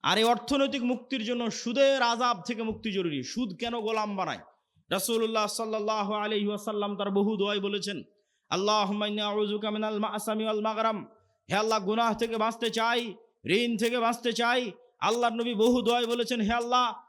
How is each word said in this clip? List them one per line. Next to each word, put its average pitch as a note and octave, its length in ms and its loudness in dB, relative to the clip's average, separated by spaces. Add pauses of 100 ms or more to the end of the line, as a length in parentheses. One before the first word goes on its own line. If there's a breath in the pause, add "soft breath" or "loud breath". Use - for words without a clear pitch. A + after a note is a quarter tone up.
আর F3+ 160 2
এই A3 60 4
অর্থনৈতিক B3+ 580 2
মুক্তির B3 420 -4
জন্য A#3+ 260 -2
সুদের C4+ 520 2
আযাব A#3 440 2
থেকে A#3 160 -4
মুক্তি A3 300 -4
জরুরি। E3+ 300 -2
সুদ F#3+ 360 -6
কেন A#3 220 -4
গোলাম G#3+ 360 -2
বানায়? D#3 220 -2 (520)
রাসূলুল্লাহ A3 560 0
সাল্লাল্লাহু G#3+ 680 -2
আলাইহি G#3 320 0
ওয়াসাল্লাম G#3 500 -2
তার G3+ 140 -2
বহু G3+ 260 2
দোয়ায় G3+ 240 0
বলেছেন, G3+ 420 -4 (460)
"আল্লাহুম্মা G#3 580 2
ইন্নী G#3 160 -2
আউযুকা G#3 480 -2
মিনাল G#3+ 280 -2
মা'সামি G#3+ 460 -2
ওয়াল G#3+ 160 0
মাগরাম।" A3 460 0 (440)
হে F3+ 60 0
আল্লাহ, A3 280 2
গুনাহ A3 300 2
থেকে A3+ 220 -2
বাঁচতে A3+ 340 0
চাই, A3+ 440 0 (320)
ঋণ A#3 300 2
থেকে A#3 220 0
বাঁচতে A#3 340 0
চাই। A#3+ 380 0 (300)
আল্লাহর A#3 340 2
নবী A#3 200 -2
বহু A#3+ 280 4
দোয়ায় A#3 240 2
বলেছেন, A#3+ 340 -2
"হে G#3+ 120 2
আল্লাহ A#3+ 420 2 (140)